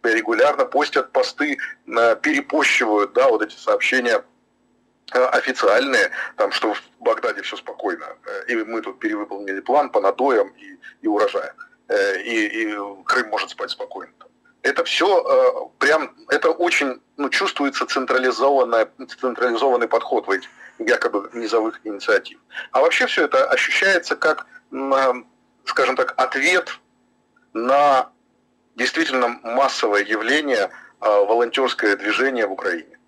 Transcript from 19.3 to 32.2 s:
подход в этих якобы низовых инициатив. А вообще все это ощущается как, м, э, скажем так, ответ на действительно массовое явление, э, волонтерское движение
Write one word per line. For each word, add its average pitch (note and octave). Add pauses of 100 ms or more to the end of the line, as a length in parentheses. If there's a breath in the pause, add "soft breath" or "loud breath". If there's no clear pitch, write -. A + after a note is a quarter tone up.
подход -
в -
этих - (300 loud breath)
якобы G#2+
низовых A2
инициатив. G2+ (320 loud breath)
А B2+
вообще E3+
все E3+
это C3+
ощущается E3
как, - (240 loud breath)
м, C3+
э, B2+ (400)
скажем C3
так, -
ответ E3+ (840)
на C3+ (680)
действительно C3 (140)
массовое A#2
явление, A2+ (300 loud breath)
э, G#2
волонтерское A#2
движение G#2+